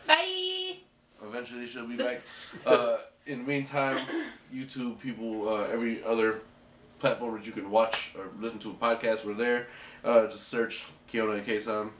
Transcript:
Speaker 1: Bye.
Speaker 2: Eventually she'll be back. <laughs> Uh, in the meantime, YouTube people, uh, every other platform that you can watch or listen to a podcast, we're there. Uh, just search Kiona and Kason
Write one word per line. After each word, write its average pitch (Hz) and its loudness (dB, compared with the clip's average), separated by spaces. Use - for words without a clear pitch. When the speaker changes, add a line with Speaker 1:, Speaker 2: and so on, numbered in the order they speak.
Speaker 1:
Bye. 370 0
Speaker 2:
Eventually 120 -8
she'll 117 -10
be 120 -8
back. 127 -2
<laughs> - -12
Uh, 117 6
in 139 -6
the 123 -8
meantime, 135 0
YouTube 127 -6
people, 110 -4
uh, 107 2
every 117 0
other 110 2
platform 117 0
that 104 -10
you 110 -10
can 98 -6
watch - 4
or 95 -8
listen 113 -6
to 110 -10
a 92 -8
podcast, 113 2
we're 104 -2
there. 120 2
Uh, 113 8
just - -8
search 117 -2
Kiona 110 2
and 101 -4
Kason 107 -2